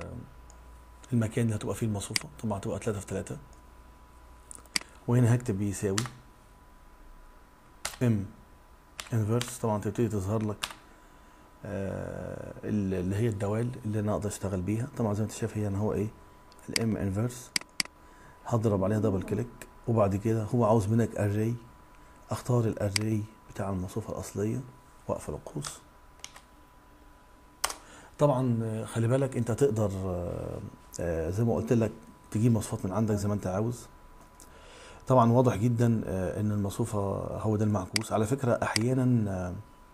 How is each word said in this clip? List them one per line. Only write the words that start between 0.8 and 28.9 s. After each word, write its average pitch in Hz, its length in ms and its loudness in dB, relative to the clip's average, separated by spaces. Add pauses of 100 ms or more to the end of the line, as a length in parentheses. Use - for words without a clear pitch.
المكان 117 320 2
اللي 110 120 0
هتبقى 107 180 -4
فيه 120 120 -2
المصفوفة، 107 420 -4 (140)
طبعًا 104 160 -2
هتبقى 95 200 -6
تلاتة 101 220 -4
في - 60 -10
تلاتة. 95 300 -6 (1700)
وهنا 120 260 6
هكتب 110 280 0
يساوي 98 340 -2 (2000)
M 117 120 6 (1000)
inverse، 113 500 0
طبعًا 107 180 0
تبتدي 107 280 0
تظهر 104 340 -2
لك، 104 240 -4 (960)
آه، 95 880 -8 (120)
ال-، 101 300 0
اللي 92 220 -2
هي 117 120 2
الدوال 107 420 -2 (140)
اللي 107 160 -2
أنا 104 120 0
أقدر 98 160 -2
أشتغل 95 320 -4
بيها. 110 360 -2
طبعًا 107 180 0
زي 107 60 0
ما 110 40 0
أنت 104 80 -4
شايف - 240 -6
هي 104 100 -2
إن 98 100 -2
هو 104 160 0
إيه؟ 107 160 0 (600)
ال - 60 -4
M 113 240 0
inverse. 101 600 -4 (880)
هضرب 104 380 2
عليها 107 140 2
دبل 101 240 2
كليك، 110 240 -2 (420)
وبعد 104 280 4
كده 110 280 0
هو 120 200 2
عاوز 107 240 6
منك 113 260 4
array، 107 400 0 (760)
أختار 120 340 2
ال 107 140 0
array 104 760 -2
بتاع 98 180 -6
المصفوفة 95 420 -6
الأصلية 110 480 -4 (480)
وأقفل - 240 -4
القوس. - 460 -10 (2500)
طبعًا، 127 440 4
آه، 110 220 -4
خلي 113 240 0